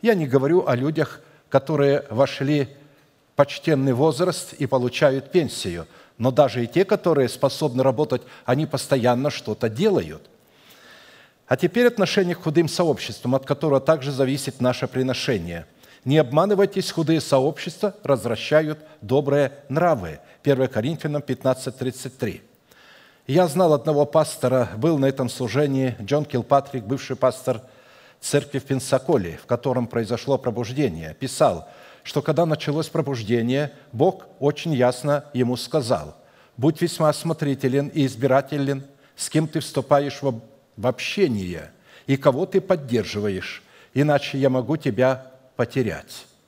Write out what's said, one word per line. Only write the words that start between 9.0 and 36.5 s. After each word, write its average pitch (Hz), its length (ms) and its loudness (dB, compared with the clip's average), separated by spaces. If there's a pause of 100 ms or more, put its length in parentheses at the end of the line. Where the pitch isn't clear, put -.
что-то - 400 -4
делают. 107 600 -2 (1160)
А 135 120 0
теперь 220 300 2
отношение 190 480 2
к - 60 -18
худым 160 280 2
сообществам, 131 640 -2
от 131 100 -2
которого 139 360 2
также 143 300 2
зависит 135 500 -2
наше 123 260 0
приношение. 113 760 -4 (400)
«Не 139 120 4
обманывайтесь, 185 720 2
худые 160 300 0
сообщества 156 840 -2
развращают 143 800 0 (220)
добрые 135 500 2 (160)
нравы». 165 520 0 (220)
Первое 131 280 2
Коринфянам 147 520 -4
пятнадцать 131 540 -4
тридцать 127 420 -8
три. 101 240 -6 (840)
Я 175 200 2
знал 160 260 4
одного 143 320 2
пастора, 131 720 0
был 156 200 2
на 135 80 2
этом 135 240 0
служении, 131 720 -2
Джон 143 220 0
Килпатрик, 135 600 0
бывший 131 320 -6
пастор 123 440 0 (600)
церкви 143 380 -2
в - 40 -10
Пенсаколе, 127 720 0
в - 80 -20
котором 123 420 -2
произошло 117 500 -2
пробуждение, 110 760 -4
писал, 123 540 0 (360)
что - 180 -4
когда 160 240 2
началось 151 420 -2
пробуждение, 123 840 -2 (180)
Бог 160 360 0 (120)
очень 151 340 -2
ясно 131 600 2
ему 123 240 0
сказал: 110 580 -2 (400)